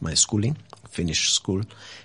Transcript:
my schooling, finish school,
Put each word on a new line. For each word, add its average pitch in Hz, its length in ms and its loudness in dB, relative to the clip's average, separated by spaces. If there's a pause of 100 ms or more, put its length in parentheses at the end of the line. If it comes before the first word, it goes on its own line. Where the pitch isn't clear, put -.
my 80 140 -2
schooling, 101 420 2 (320)
finish - 420 0
school, 98 320 0 (420)